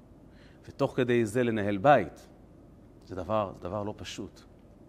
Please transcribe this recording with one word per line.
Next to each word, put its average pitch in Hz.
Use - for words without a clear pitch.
ותוך -
כדי 120
זה 120
לנהל 104
בית. 110
זה -
דבר, 92
זה -
דבר 95
לא 107
פשוט. -